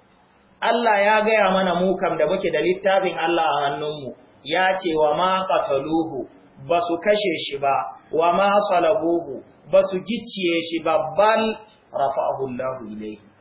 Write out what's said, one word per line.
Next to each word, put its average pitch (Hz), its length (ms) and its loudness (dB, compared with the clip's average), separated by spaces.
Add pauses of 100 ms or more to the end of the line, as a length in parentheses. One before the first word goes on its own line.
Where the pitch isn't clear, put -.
(640)
Allah 233 360 2
ya 208 260 4
gaya 208 280 4
mana 185 280 0
mu 190 160 0
kam 165 220 -2
da 151 80 2
muke 185 260 -2
da 165 80 0
littafin 185 560 0
Allah 165 300 0
a 143 180 0
hannunmu, 147 480 -6 (300)
ya 185 340 0
ce, 180 160 -4
"Wa 151 240 2
ma 185 300 0
qataluhu, 156 840 -2 (400)
ba 170 140 2
su 170 160 -2
kashe 208 340 0 (160)
shi 143 100 -8
ba, 139 140 0 (400)
wa 165 200 2
ma 196 180 2 (180)
salabuhu, 165 720 0 (300)
ba 190 180 6
su 190 80 -4
gicciye 185 600 -2 (120)
shi 160 160 -4
ba, 160 140 2 (180)
bal 220 400 2 (320)
rafa'ahu 139 560 -2
Allahu 127 480 -6
ilayhi." 107 280 -12 (200)